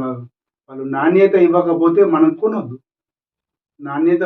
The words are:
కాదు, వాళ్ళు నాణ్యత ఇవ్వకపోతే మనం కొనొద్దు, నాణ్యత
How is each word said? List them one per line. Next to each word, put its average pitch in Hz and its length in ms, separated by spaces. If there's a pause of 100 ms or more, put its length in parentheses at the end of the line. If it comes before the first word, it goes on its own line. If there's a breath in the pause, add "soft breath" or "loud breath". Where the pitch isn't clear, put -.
కాదు, 123 180 (480)
వాళ్ళు 135 140 (120)
నాణ్యత 185 400 (120)
ఇవ్వకపోతే 170 540 (140)
మనం 156 140 (120)
కొనొద్దు, 214 340 (1040)
నాణ్యత 160 460